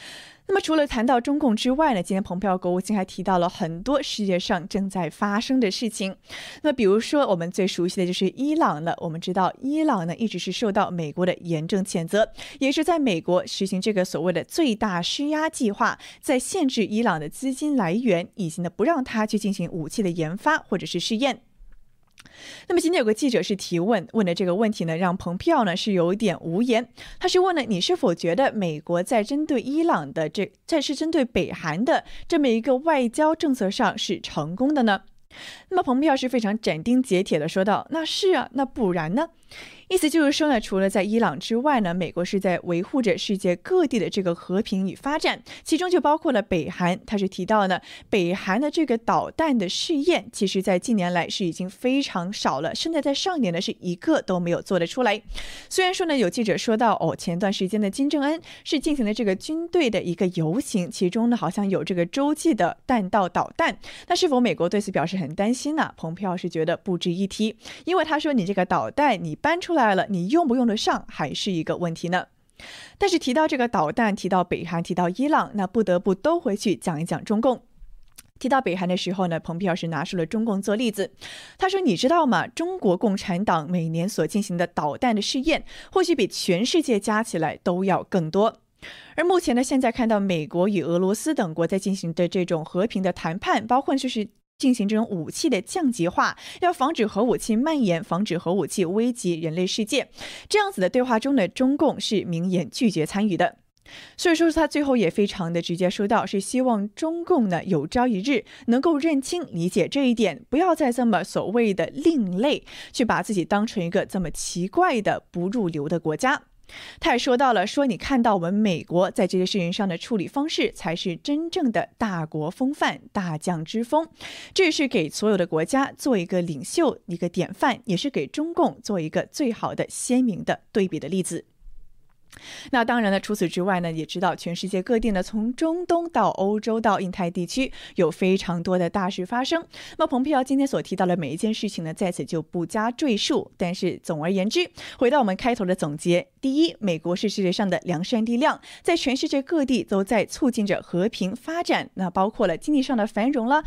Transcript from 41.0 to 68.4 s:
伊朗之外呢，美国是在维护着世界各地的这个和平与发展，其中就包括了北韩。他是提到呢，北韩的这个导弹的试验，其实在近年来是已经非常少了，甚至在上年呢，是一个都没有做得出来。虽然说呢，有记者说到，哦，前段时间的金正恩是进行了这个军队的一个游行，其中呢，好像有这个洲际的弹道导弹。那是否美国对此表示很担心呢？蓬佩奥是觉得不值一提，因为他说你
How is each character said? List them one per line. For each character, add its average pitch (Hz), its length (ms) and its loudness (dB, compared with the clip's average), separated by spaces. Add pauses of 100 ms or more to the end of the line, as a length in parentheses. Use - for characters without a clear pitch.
伊 208 160 0
朗 180 220 2
之 226 180 -2
外 262 240 2
呢， 175 140 0
美 175 160 -2
国 175 120 -2
是 196 160 -2
在 185 200 0
维 175 240 -2
护 269 180 0
着 202 160 2
世 208 180 -2
界 180 200 0
各 359 320 2
地 247 100 -2
的 160 100 0
这 196 140 -2
个 175 140 -2
和 185 260 -2
平 190 260 -2
与 175 60 -6
发 294 240 -4
展， 285 240 -2 (220)
其 - 140 0
中 359 120 0
就 349 100 4
包 294 160 4
括 320 160 0
了 214 120 2
北 175 260 -2
韩。 180 380 0
他 214 100 -2
是 196 100 0
提 190 160 -8
到 208 240 4
呢， 180 140 0 (260)
北 180 240 2
韩 196 300 0
的 294 80 0
这 320 160 0
个 233 100 2
导 165 360 0
弹 302 260 2
的 180 100 0
试 - 280 -2
验， 285 360 2
其 - 140 -2
实 190 160 0
在 185 160 2
近 226 180 0
年 180 160 0
来 170 160 0
是 - 160 -4
已 170 80 0
经 180 160 -6
非 262 360 0
常 180 280 -4
少 151 300 -2
了， 160 140 -4
甚 330 180 -4
至 302 80 0
在 277 100 0
上 339 300 -2
年 185 100 2
呢， 165 80 -2
是 214 200 -4
一 175 160 -4
个 - 260 2
都 180 180 -2
没 170 120 -2
有 - 100 0
做 190 160 0
得 170 80 0
出 254 160 -4
来。 214 180 2 (500)
虽 381 140 0
然 370 80 2
说 370 140 -2
呢， 311 100 0
有 214 140 2
记 226 140 -2
者 202 120 2
说 220 220 0
到， 226 220 4
哦， 165 160 0
前 175 240 -4
段 196 120 0
时 190 160 -2
间 214 140 -2
的 196 80 0
金 269 180 -2
正 294 140 0
恩 302 180 0 (240)
是 302 160 -2
进 294 160 0
行 269 80 0
了 208 80 0
这 220 140 -2
个 190 100 2
军 330 320 -6
队 330 220 2
的 196 140 0
一 170 100 -2
个 190 140 0
游 175 320 0
行， 175 320 -2
其 180 180 0
中 233 220 2
呢， 240 40 2
好 - 140 -2
像 202 180 -2
有 185 160 0
这 180 120 -4
个 175 100 2
洲 285 300 0
际 320 180 2
的 185 320 0
弹 214 240 0
道 196 180 2
导 - 300 -2
弹。 311 180 0 (320)
那 349 80 0
是 359 140 2
否 254 100 4
美 233 140 4
国 170 160 0
对 208 100 0
此 202 120 -4
表 156 120 0
示 180 140 -2
很 156 160 -4
担 202 180 0
心 285 240 -4
呢？ 233 220 0
蓬 165 160 -6
佩 196 140 -6
奥 180 100 -2
是 180 100 -4
觉 165 160 -2
得 165 140 0
不 185 180 -2
值 175 160 0
一 190 140 -2
提， 214 300 -2 (300)
因 349 120 2
为 320 80 2
他 311 140 0
说 302 140 0
你 208 120 2